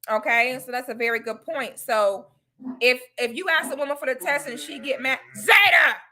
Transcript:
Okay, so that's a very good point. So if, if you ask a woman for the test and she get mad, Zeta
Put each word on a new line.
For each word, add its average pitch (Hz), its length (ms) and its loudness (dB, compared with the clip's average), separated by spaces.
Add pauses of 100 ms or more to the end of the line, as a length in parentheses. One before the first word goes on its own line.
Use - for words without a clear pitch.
(100)
Okay, 233 540 2
so 254 80 -14
that's 254 160 -6
a 247 60 -8
very 233 260 -2
good 196 220 -10
point. 269 360 -8
So 208 480 0 (540)
if, 247 200 4 (180)
if 233 180 -2
you 349 120 -6
ask 320 240 2
a 302 40 -6
woman 285 200 -4
for 285 100 -8
the 262 80 0
test 285 340 -2
and 240 100 -10
she 294 200 -12
get 262 220 -4
mad, 262 180 0 (180)
Zeta 349 600 6 (160)